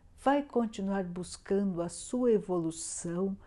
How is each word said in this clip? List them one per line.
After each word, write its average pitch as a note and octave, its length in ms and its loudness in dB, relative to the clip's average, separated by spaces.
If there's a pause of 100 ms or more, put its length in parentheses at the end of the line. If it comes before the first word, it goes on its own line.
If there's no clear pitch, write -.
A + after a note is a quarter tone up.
(180)
vai C#4+ 240 4
continuar G3+ 640 -2
buscando F3+ 760 -2
a E3+ 80 -2
sua B3 440 2
evolução F3+ 1040 0 (100)